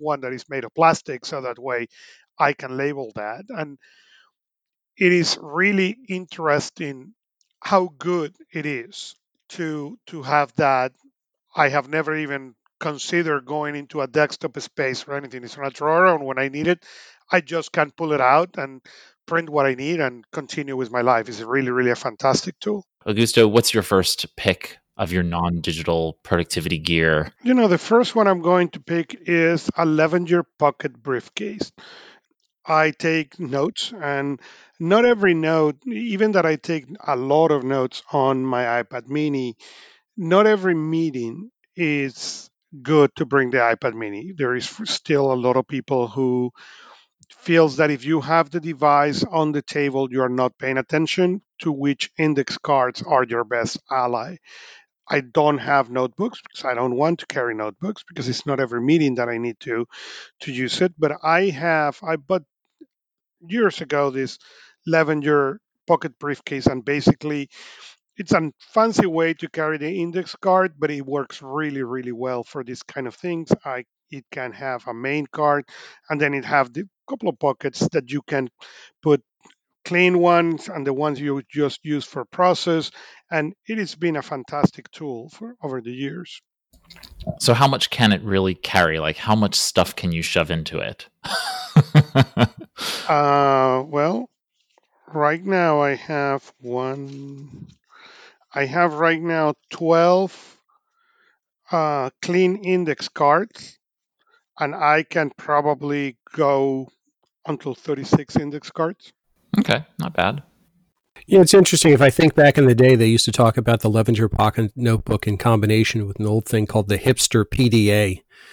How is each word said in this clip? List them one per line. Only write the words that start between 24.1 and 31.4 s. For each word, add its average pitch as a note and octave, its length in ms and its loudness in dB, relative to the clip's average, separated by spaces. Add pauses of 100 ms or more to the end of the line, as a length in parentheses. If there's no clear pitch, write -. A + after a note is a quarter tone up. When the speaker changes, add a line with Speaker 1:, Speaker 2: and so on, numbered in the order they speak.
Speaker 2:
pick - 400 -4 (220)
of F#2 120 -4
your F2+ 120 0
non-digital E2 1000 -2
productivity E2+ 560 -2
gear? D#2+ 540 0 (100)
Speaker 1:
You B3 120 2
know, A#3 140 4
the F3 100 2
first A#3 360 0
one A3 120 4
I'm F3+ 160 2
going F3 280 2
to D3+ 100 -16
pick E3+ 420 -6
is E3 540 0
a E3+ 100 2
Levenger D#3+ 580 2 (140)
pocket C3+ 440 -2
briefcase. C#3+ 720 -8 (920)